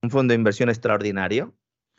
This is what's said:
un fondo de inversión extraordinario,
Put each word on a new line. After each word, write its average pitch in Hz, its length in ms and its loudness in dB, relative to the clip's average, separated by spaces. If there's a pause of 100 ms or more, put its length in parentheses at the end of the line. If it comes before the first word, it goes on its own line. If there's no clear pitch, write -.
un 120 80 -4
fondo 131 220 2
de 117 40 4
inversión 113 320 2
extraordinario, 104 880 -2 (420)